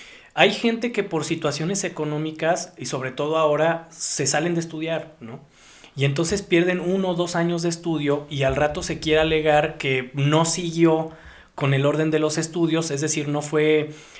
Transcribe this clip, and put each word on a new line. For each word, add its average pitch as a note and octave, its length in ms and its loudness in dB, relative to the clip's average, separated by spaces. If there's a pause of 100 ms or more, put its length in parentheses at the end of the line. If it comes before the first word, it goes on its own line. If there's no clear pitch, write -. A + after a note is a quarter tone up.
(340)
Hay F#3+ 200 4
gente A#3 380 -2
que G3+ 120 -2
por D#3 220 -2
situaciones E3 580 -2
económicas, D#3 920 -4
y - 80 -10
sobre B2+ 260 -6
todo D3+ 260 -2
ahora, D#3 520 2
se - 380 -4
salen E3 260 0
de E3 80 0
estudiar, D#3+ 580 -6
¿no? A2+ 220 -16 (540)
Y C#3 100 0
entonces E3+ 380 0
pierden F3+ 360 2
uno F#3+ 300 0
o F3 60 0
dos F3 200 -2
años E3+ 280 0
de F3 60 0
estudio D3 600 -2
y C3+ 140 -2
al C3+ 120 2
rato D3 260 0
se E3+ 180 -6
quiere D#3 200 2
alegar D#3 580 2
que C3 360 -2
no D3 320 4
siguió E3 640 2 (440)
con C#3 180 2
el C#3 120 2
orden D3+ 240 2
de D#3 100 2
los D3+ 180 0
estudios, E3 520 0
es C#3+ 120 -4
decir, D3+ 260 -2
no D3 140 -2
fue, D3+ 480 2 (300)